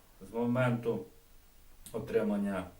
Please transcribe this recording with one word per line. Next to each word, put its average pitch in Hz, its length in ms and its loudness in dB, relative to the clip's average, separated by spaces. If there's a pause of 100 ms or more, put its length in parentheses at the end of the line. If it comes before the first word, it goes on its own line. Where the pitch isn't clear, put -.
(200)
з 95 120 -16
моменту 120 720 2 (880)
отримання 101 880 0